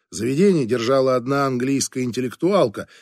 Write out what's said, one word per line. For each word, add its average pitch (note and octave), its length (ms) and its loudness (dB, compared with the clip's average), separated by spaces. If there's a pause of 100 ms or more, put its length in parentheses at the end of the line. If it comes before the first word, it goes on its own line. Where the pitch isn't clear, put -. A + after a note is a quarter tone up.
Заведение C#3 560 2
держала B2+ 500 0
одна C#3 300 0
английская C3 580 -2
интеллектуалка, B2+ 840 0 (140)